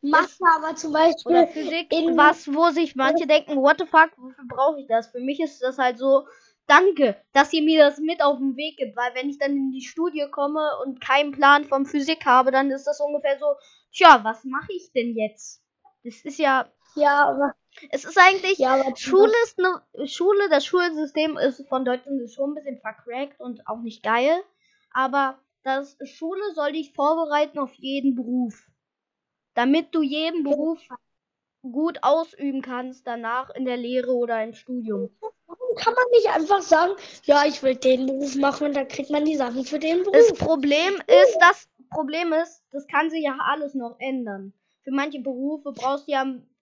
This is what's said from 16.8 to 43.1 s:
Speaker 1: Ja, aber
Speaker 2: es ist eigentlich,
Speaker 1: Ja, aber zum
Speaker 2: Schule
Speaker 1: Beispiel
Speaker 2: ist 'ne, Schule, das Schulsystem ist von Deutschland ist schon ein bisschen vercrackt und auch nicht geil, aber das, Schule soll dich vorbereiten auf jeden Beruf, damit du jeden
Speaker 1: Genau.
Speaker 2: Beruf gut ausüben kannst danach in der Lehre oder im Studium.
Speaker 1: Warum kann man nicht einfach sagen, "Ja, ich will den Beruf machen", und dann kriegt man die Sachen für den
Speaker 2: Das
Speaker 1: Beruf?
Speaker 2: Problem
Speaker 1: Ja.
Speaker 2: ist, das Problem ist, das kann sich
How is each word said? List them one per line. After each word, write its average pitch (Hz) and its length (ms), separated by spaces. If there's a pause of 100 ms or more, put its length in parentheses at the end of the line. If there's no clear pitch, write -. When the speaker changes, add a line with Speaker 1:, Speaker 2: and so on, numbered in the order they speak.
Speaker 1:
Ja, 285 340
aber 277 240 (380)
Speaker 2:
es 277 140
ist 320 120
eigentlich, 370 420
Speaker 1:
Ja, 262 140
aber 269 100 (120)
zum - 0
Speaker 2:
Schule 392 360
Speaker 1:
Beispiel 466 120
Speaker 2:
ist - 140 (400)
'ne, 294 100
Schule, 392 420
das 285 160
Schulsystem 311 720
ist 277 320
von 262 160
Deutschland 254 360
ist 226 140
schon 277 160
ein 294 40
bisschen 285 240
vercrackt 240 600
und 247 280
auch 220 140
nicht 226 220
geil, 254 380 (500)
aber 269 480 (240)
das, 269 400
Schule 330 380 (140)
soll 294 160
dich 294 220
vorbereiten 294 680
auf 269 160
jeden 269 400
Beruf, 240 540 (840)
damit 269 400
du 320 80
jeden 311 420
Speaker 1:
Genau. 285 120
Speaker 2:
Beruf 320 240 (840)
gut 285 400
ausüben 285 600
kannst 254 440
danach 240 460
in 262 140
der 247 120
Lehre 247 380
oder 233 280
im 226 100
Studium. 220 560 (360)
Speaker 1:
Warum 480 300
kann - 180
man 508 180
nicht 415 180
einfach 311 320
sagen, 339 320 (320)
"Ja, 285 200
ich - 160
will 262 140
den 262 320
Beruf 269 280
machen", 277 320
und 294 80
dann 269 120
kriegt 269 240
man 294 140
die 311 100
Sachen 254 300
für 294 140
den 330 320
Speaker 2:
Das 466 200
Speaker 1:
Beruf? - 80
Speaker 2:
Problem 302 540 (140)
Speaker 1:
Ja. 539 160
Speaker 2:
ist, 466 160
das 349 280 (240)
Problem 311 420
ist, 330 380
das 277 160
kann 311 220
sich 320 140